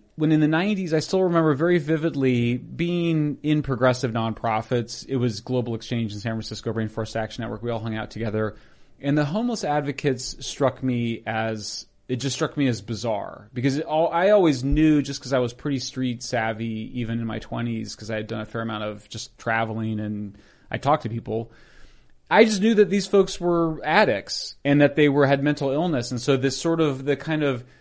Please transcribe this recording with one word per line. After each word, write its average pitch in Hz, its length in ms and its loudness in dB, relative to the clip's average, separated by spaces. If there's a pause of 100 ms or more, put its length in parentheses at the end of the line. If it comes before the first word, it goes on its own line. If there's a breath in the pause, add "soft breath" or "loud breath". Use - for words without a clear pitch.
(140)
when 156 160 2
in 156 80 6
the 156 80 6
nineties, 180 480 0
I 156 60 2
still 185 240 2
remember 165 300 4
very 170 240 2
vividly 139 800 2
being 160 840 -2
in 151 200 2
progressive 127 500 2
nonprofits. 113 960 -2
It 135 80 -2
was 120 240 0
Global 123 340 -4
Exchange 113 380 -4
in 104 80 -10
San 110 140 -4
Francisco, 110 380 -6
Rainforest 110 440 -4
Action 110 260 -6
Network. 110 200 -8
We 120 80 -4
all 113 100 -4
hung 113 160 -6
out 110 140 -8
together. 107 440 -4 (460 soft breath)
And 143 180 0
the 147 60 2
homeless 214 400 -2
advocates 143 840 -2
struck - 360 -2
me 120 440 -2
as, 110 600 -6 (200)
it 127 100 -4
just 131 200 -4
struck - 200 -4
me 143 100 2
as 113 160 0
bizarre 104 720 -6
because 131 240 0
it 156 80 -4
all, 156 220 2
I 175 220 2
always 165 340 4
knew 151 360 4
just 139 220 -6
'cause 123 100 -10
I 135 60 4
was 123 160 0
pretty 143 240 -4
street 123 440 -6
savvy, 113 680 -4 (100)
even 117 180 -4
in 113 80 -4
my 110 120 -4
twenties, 117 580 -6
'cause 110 140 -12
I 110 60 -4
had 110 100 -6
done 110 140 -6
a 107 60 -8
fair 117 140 -8
amount 110 240 -6
of 104 240 -10
just - 300 -14
traveling 113 640 -2
and 104 360 -6 (340 soft breath)
I - 60 -4
talked 147 280 0
to - 40 -6
people. 113 420 -6 (800 soft breath)
I 196 140 8
just 214 160 2
knew 220 140 4
that 196 160 6
these 196 160 0
folks 196 340 2
were 170 440 0
addicts 147 720 0 (100)
and 143 160 6
that 143 140 6
they 151 120 8
were, 139 180 6
had 139 160 4
mental 143 280 0
illness. 143 400 0
And 123 100 -4
so 135 160 2
this 131 220 0
sort 165 220 0
of, 135 260 0
the 143 100 2
kind 156 260 -4
of 127 220 0 (160 soft breath)